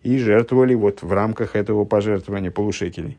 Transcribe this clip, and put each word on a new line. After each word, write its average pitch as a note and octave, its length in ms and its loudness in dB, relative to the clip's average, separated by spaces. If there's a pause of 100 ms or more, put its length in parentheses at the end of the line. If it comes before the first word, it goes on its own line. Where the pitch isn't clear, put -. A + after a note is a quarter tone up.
И B2+ 140 0
жертвовали B2 560 4
вот G2+ 280 2
в F2 100 -6
рамках G#2+ 440 -2
этого G#2 300 0
пожертвования G2 680 -2
полушекелей. G2 680 -6